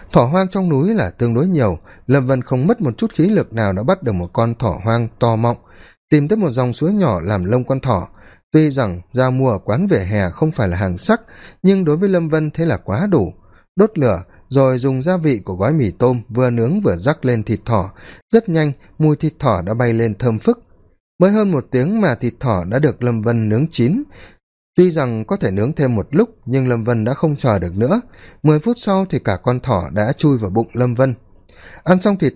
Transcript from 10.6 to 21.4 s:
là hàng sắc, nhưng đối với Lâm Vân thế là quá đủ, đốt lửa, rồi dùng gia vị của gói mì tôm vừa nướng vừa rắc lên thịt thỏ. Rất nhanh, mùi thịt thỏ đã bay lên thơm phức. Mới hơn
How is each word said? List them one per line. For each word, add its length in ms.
là 100
hàng 200
sắc, 240
nhưng 220
đối 120
với 120
Lâm 200
Vân 220
thế 140
là 120
quá 340
đủ, 220
đốt 220
lửa, 260
rồi 280
dùng 240
gia 160
vị 280
của 80
gói 200
mì 180
tôm 380
vừa 200
nướng 320
vừa 160
rắc 280
lên 180
thịt 220
thỏ. 260
Rất 160
nhanh, 220
mùi 180
thịt 240
thỏ 220
đã 120
bay 200
lên 220
thơm 240
phức. 240
Mới 120
hơn 200